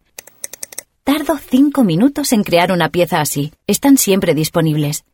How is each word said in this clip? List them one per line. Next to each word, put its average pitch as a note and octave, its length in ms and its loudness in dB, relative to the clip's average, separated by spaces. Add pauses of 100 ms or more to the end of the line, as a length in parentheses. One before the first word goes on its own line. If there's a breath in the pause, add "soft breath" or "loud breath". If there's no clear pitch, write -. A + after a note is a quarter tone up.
(1040)
Tardo D4+ 340 -2
cinco C#4 460 0
minutos A#3 500 0
en G#3 120 0
crear E3+ 260 0
una E3 200 0
pieza E3+ 300 0
así. D3 320 -6 (140)
Están C4+ 320 4
siempre F#3+ 380 0
disponibles. D#3 760 -2